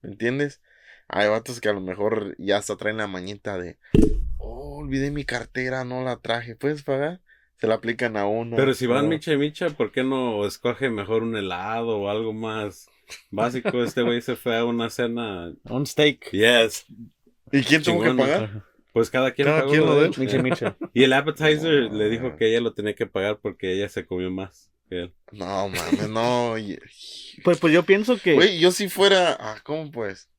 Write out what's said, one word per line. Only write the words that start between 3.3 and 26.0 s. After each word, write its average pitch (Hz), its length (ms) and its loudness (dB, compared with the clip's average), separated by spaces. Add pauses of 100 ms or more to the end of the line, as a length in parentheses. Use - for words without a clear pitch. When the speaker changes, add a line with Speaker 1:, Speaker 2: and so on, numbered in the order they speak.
Speaker 1:
de, 87 200 -10 (600)
"Oh, 143 400 -12
olvidé 139 320 -4
mi 147 140 -8
cartera, 127 600 -6
no 127 200 -8
la 123 140 -4
traje, 117 360 -6
¿puedes 143 300 -4
pagar?" 147 360 -4 (360)
Se - 100 -4
la 110 80 4
aplican 113 420 -4
a 101 100 0
uno. 113 300 -2
Speaker 2:
Pero 135 180 4
si 127 120 -4
van 131 200 2
Speaker 1:
¿no? 160 40 0
Speaker 2:
micha 160 220 -2
y 143 40 2
micha, 151 340 -2
¿por 120 200 -4
qué 131 140 -2
no 123 420 -2
escoge 123 420 -4
mejor 110 360 -2
un 113 120 -4
helado 104 600 -4
o 101 100 -2
algo 110 240 -2
más 110 560 -8 (420)
básico? 123 520 -2
Este 120 200 -2
güey 120 200 0
se 123 140 -4
fue 117 200 -2
a 117 80 2
una 117 240 -2
cena. 110 640 -6 (120)
Speaker 3:
Un 131 220 -4
steak. - 440 0
Speaker 2:
Yes. 113 560 4 (680)
Speaker 1:
¿Y 139 120 4
quién 151 180 4
tuvo - 200 2
que 120 80 4
Speaker 2:
Chingón, 127 60 2
Speaker 1:
pagar? 135 280 2
Speaker 3:
Ajá. 104 220 -12 (280)
Speaker 2:
Pues 113 160 2
cada 131 220 0
quien 139 160 0
Speaker 4:
Cada 156 140 4
Speaker 2:
pagó 139 100 2
Speaker 4:
quien 156 100 6
Speaker 2:
lo 151 60 4
Speaker 4:
lo 147 80 6
Speaker 2:
de 147 60 8
Speaker 4:
de 160 40 6
Speaker 2:
él. - 100 0
Speaker 4:
él. 131 40 -6
Speaker 3:
Micha 131 160 0
y 131 60 2
micha. - 340 -2 (180)
Speaker 2:
Y 120 80 6
el 131 100 8
appetizer 151 800 2
Speaker 1:
No, 107 80 -6
Speaker 2:
le 107 100 2
dijo 117 200 -2
Speaker 1:
man. 76 100 -10
Speaker 2:
que 110 100 2
ella 113 140 2
lo 113 100 -2
tenía 104 220 -4
que 113 120 -4
pagar 98 360 -4
porque 95 320 -6
ella 98 160 -2
se 90 160 -8
comió 92 240 -4
más 92 400 -10 (180)
que 90 140 -6
él. 90 100 -12 (200)
Speaker 1:
No, 98 360 -4
mames, 95 400 -4